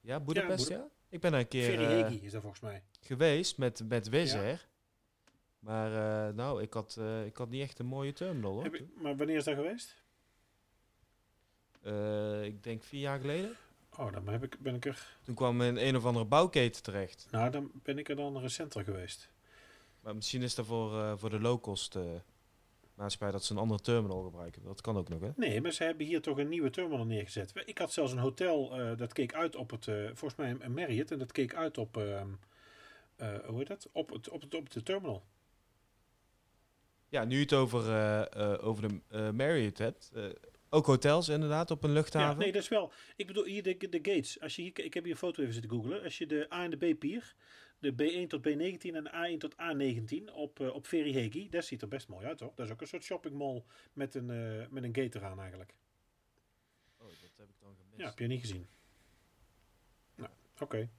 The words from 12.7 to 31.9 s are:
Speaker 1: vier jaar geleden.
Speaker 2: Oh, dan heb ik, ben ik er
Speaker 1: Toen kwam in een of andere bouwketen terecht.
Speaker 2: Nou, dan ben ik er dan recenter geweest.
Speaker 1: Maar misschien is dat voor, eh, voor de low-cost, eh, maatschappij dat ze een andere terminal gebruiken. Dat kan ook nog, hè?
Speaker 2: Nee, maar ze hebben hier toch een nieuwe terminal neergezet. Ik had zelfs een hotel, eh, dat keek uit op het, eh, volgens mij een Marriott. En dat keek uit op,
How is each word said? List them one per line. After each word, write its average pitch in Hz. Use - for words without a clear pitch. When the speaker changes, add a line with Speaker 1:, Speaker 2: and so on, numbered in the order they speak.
Speaker 1:
vier 143
jaar 139
geleden. 175
Speaker 2:
Oh, 117
dan 98
heb 113
ik, -
ben 131
ik 123
er -
Speaker 1:
Toen 123
kwam 120
in 120
een 131
of 117
andere 117
bouwketen 139
terecht. 98
Speaker 2:
Nou, 117
dan 143
ben 139
ik 147
er 143
dan 139
recenter 127
geweest. 95
Speaker 1:
Maar 107
misschien 110
is 123
dat 117
voor, 113
eh, 107
voor 104
de 107
low-cost, 113
eh, 95
maatschappij 101
dat 98
ze -
een 101
andere 107
terminal 104
gebruiken. 87
Dat 98
kan 110
ook 92
nog, 82
hè? 98
Speaker 2:
Nee, 135
maar 165
ze 165
hebben 160
hier 160
toch 139
een 143
nieuwe 156
terminal 151
neergezet. 104
Ik -
had -
zelfs 135
een 127
hotel, 131
eh, 117
dat 117
keek 127
uit 160
op 123
het, -
eh, 104
volgens 117
mij 127
een 123
Marriott. 147
En 156
dat 131
keek 127
uit 160
op, 110